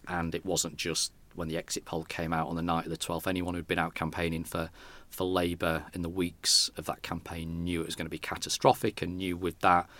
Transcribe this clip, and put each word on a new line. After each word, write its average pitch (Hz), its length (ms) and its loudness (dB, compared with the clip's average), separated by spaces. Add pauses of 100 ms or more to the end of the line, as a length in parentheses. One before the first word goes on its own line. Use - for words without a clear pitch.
and 85 280 -2
it 85 100 -6
wasn't 85 320 0
just - 340 0 (240)
when 85 120 -4
the 80 100 -2
exit - 280 -4
poll 82 180 -2
came 82 300 -4
out 80 160 2
on 85 60 -2
the 82 60 0
night 82 240 2
of 85 60 -6
the 80 60 -4
twelfth, 85 300 -4
anyone 90 280 0
who'd 85 120 -4
been 85 120 2
out 82 160 0
campaigning 82 480 -2
for, 82 260 -4 (400)
for - 160 -4
Labour 87 580 2 (100)
in 92 80 -4
the 85 80 -2
weeks - 680 2
of 78 80 -6
that - 160 -4
campaign 82 640 -4
knew 85 180 2
it 80 40 -2
was 82 100 -6
gonna 82 140 -4
be 82 100 -6
catastrophic, - 800 2
and 90 160 -2
knew 92 200 -2
with 87 240 -2
that 90 280 6 (100)